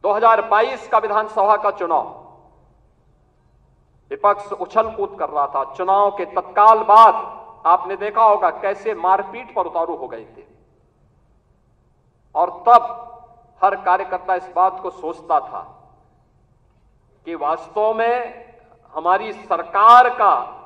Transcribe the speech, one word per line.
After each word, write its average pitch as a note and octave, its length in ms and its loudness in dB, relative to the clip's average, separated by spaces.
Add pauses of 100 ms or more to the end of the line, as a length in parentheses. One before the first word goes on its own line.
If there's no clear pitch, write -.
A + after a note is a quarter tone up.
दो G3+ 80 0
हज़ार A3 300 4
बाईस A#3+ 460 -2
का A#3+ 100 2
विधानसभा G#3 580 0
का G3+ 140 -2
चुनाव, E3 340 -2 (2000)
विपक्ष G3+ 420 -2
उछल G#3+ 380 -2
कूद G3 280 -8
कर D#3 100 -6
रहा C#3+ 180 -2
था। C#3 180 -4 (100)
चुनाव G3 360 0
के F#3+ 140 -8
तत्काल G#3 600 2
बाद G#3+ 300 8 (520)
आपने F3+ 300 0
देखा G#3 280 0
होगा G3 260 4
कैसे G3 440 -6
मारपीट G3 600 -2
पर F3+ 120 -2
उतारू E3+ 300 -6
हो C3 120 -12
गए A2 160 -14 (120)
थे। - 80 -20 (1900)
और - 160 0 (180)
तब A#3+ 140 8 (800)
हर G3 140 2
कार्यकर्ता F#3+ 580 -4
इस F3+ 220 -8
बात F#3 240 0
को F3+ 100 -10
सोचता D#3 500 -6
था F#2+ 220 -14 (1600)
कि E3 80 -10
वास्तव E3 600 -4
में A#3 500 -4 (500)
हमारी F#3+ 380 -2
सरकार A3 760 2
का E3 420 -2 (140)